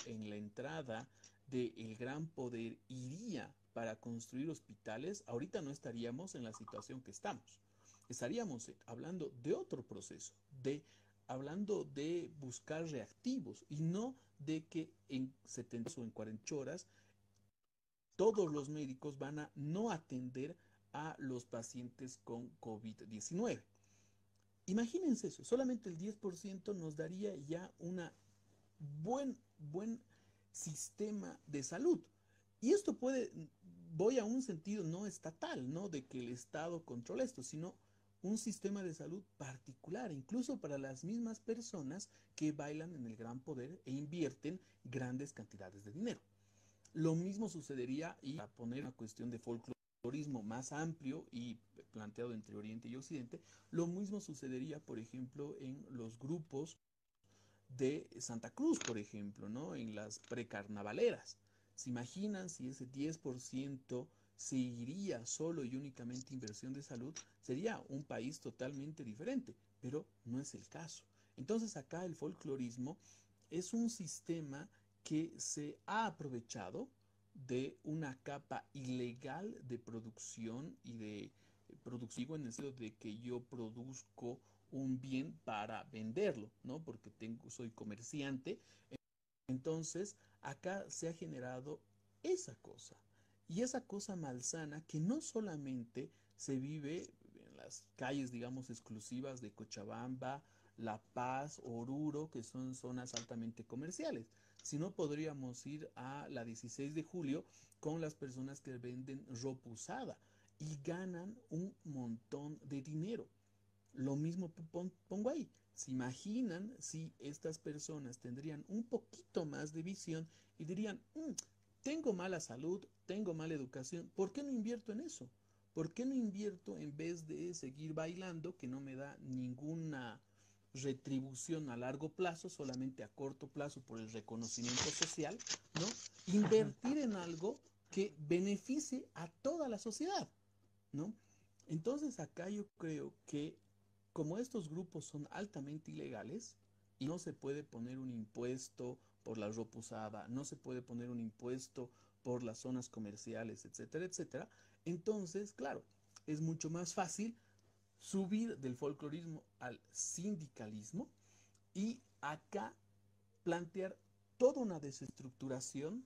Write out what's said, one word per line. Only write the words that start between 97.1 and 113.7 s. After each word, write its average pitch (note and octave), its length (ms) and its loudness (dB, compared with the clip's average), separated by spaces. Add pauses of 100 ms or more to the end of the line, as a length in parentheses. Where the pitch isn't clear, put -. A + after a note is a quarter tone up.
en C2 220 -18
las - 280 -10 (120)
calles, C3+ 340 2
digamos, B2+ 400 -2
exclusivas B2 680 -4
de G#2 100 -4
Cochabamba, B2 920 -4 (340)
La A2 260 -2 (120)
Paz, C3 500 2
Oruro, D3 640 0
que B2+ 140 -4
son C3 300 -4
zonas B2+ 400 -4
altamente A#2 500 -2
comerciales, D#3 640 -2 (340)
sino D#3+ 320 0
podríamos D3 720 0
ir D3+ 300 -6
a C#3 320 -6
la B2 160 -2
dieciséis B2 500 -2
de D#3+ 80 2
julio D#3+ 420 2 (360)
con D#3 200 2
las D#3 140 0
personas C3+ 460 -6
que C3 180 -6
venden B2+ 480 -4 (160)
ropa B2+ 280 0
usada G3+ 460 -4 (440)
y D#3 240 -2
ganan F3+ 520 -2 (120)
un F3 340 0
montón C#3 880 -4
de C3+ 140 -2
dinero. D#3 440 -2 (680)